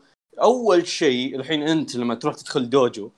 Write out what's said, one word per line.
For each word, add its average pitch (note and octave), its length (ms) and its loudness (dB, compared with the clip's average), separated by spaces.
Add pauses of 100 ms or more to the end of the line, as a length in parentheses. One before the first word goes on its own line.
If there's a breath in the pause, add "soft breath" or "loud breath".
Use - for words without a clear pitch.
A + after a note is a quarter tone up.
(420 soft breath)
أول G#3 440 4
شيء C3+ 500 0
الحين D3 260 -4
أنت D3+ 340 -2
لما A#2+ 180 -2
تروح C#3 200 -4
تدخل B2+ 360 -4
دوجو A#2 480 2